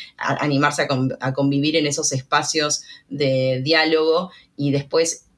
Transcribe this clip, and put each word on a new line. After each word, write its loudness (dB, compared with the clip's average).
a-, -4
animarse 2
a -2
con-, 0
a -2
convivir 2
en 2
esos -2
espacios -2
de 0
diálogo 2
y 0
después -2